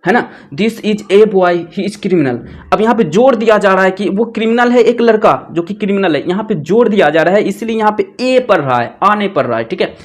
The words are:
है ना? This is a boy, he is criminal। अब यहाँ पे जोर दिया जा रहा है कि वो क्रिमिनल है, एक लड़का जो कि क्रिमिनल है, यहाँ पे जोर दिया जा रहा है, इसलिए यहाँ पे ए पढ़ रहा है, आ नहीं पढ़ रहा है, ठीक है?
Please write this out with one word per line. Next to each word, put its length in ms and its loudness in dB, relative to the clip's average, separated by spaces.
है 100 0
ना? 160 0
This 280 -2
is 200 -2
a 140 6
boy, 280 2
he 180 -8
is 120 -6
criminal। 400 -2
अब 80 0
यहाँ 140 2
पे 80 0
जोर 320 4
दिया 220 2
जा 160 2
रहा 100 2
है 80 2
कि 180 -4
वो 160 -2
क्रिमिनल 460 0
है, 100 4
एक 200 2
लड़का 320 2
जो 100 -4
कि 120 -6
क्रिमिनल 420 -2
है, 140 -4
यहाँ 140 -4
पे 120 -4
जोर 340 0
दिया 200 2
जा 140 2
रहा 120 2
है, 80 2
इसलिए 340 -4
यहाँ 200 0
पे 80 0
ए 180 2
पढ़ 220 0
रहा 180 0
है, 240 -4
आ 120 2
नहीं 140 -4
पढ़ 160 0
रहा 120 -4
है, 60 -2
ठीक 180 -6
है? 240 -4